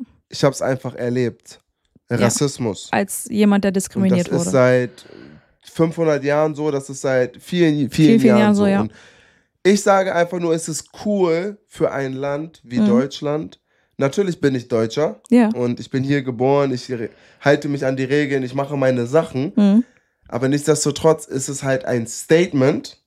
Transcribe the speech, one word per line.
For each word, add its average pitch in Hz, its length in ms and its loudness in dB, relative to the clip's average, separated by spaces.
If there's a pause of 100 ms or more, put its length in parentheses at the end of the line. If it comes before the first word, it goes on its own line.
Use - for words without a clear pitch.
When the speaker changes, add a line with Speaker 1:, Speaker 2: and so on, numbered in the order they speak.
(280)
Speaker 1:
ich - 160 -6
hab's 135 160 0
einfach 127 340 -4
erlebt. 120 680 -6 (500)
Speaker 2:
Ja. 120 80 -2
Speaker 1:
Rassismus. 120 720 -2
Speaker 2:
Als - 400 -4
jemand, 208 340 2
der 202 60 2
Speaker 1:
Und 185 60 -4
Speaker 2:
diskriminiert 185 500 0
Speaker 1:
das - 80 -6
ist - 60 0
Speaker 2:
wurde. 175 100 -4
Speaker 1:
seit 127 560 2 (560)
fünfhundert 160 600 0
Jahren 147 320 0
so, 151 160 -4
das 139 200 -6
ist 139 100 -12
seit 127 420 -2
vielen, 170 340 2
vielen 139 140 -2
Speaker 2:
Vielen, 165 300 6
vielen 262 80 6
Speaker 1:
Jahren 208 120 6
Speaker 2:
Jahren 208 140 4
Speaker 1:
so. 202 100 2
Speaker 2:
so, 202 40 4
ja. 196 140 2
Speaker 1:
Und 214 100 -6 (680)
ich 202 200 4
sage 196 320 2
einfach 170 240 0
nur, 170 160 0
es 160 140 -6
ist - 220 -10 (160)
cool 196 500 0 (100)
für - 260 -2
ein 135 200 -4
Land 143 500 -8
wie 120 180 -4
Speaker 2:
Mhm. 151 80 2
Speaker 1:
Deutschland. 143 720 -2 (360)
Natürlich 170 420 -2
bin 139 160 0
ich 117 140 -6
Deutscher 117 640 -2
Speaker 2:
Ja. 233 240 4
Speaker 1:
und 120 260 -4
ich 117 80 -14
bin 131 160 -4
hier 139 180 0
geboren, 131 520 0
ich 127 180 -10
re-, 113 160 -8 (320)
halte 147 300 0
mich 139 160 -4
an 131 100 -2
die 131 80 -2
Regeln, 139 380 -2
ich 123 120 -8
mache 139 220 -4
meine 127 300 2
Sachen. 143 500 -2
Speaker 2:
Mhm. 208 280 4 (440)
Speaker 1:
Aber 123 200 -2
nichtsdestotrotz 147 760 0
ist - 240 -6
es 139 140 -10
halt 135 240 -2
ein 117 200 -2
Statement 160 1000 0